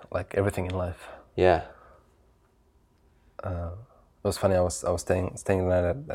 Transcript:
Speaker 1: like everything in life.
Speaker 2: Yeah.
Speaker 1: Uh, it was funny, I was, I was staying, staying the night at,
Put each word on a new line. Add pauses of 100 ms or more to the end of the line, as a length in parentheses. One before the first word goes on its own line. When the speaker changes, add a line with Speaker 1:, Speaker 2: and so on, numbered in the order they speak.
(120)
Speaker 1:
like
everything
in
life. (280)
Speaker 2:
Yeah. (1800)
Speaker 1:
Uh, (520)
it
was
funny,
I
was,
I
was
staying,
staying
the
night
at, (180)